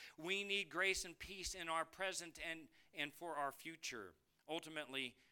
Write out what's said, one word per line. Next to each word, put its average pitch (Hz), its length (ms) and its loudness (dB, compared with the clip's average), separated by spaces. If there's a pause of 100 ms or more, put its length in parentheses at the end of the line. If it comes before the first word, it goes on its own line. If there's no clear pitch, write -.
(180)
we 190 240 2
need 196 260 2
grace 180 360 6
and 175 120 -8
peace 190 380 -4
in 175 140 -4
our 160 160 4
present 170 560 -2 (100)
and, 165 120 -4 (360)
and 143 160 0
for 165 220 -4
our 143 160 4
future. 123 600 -6 (340)
Ultimately, 147 640 -2 (180)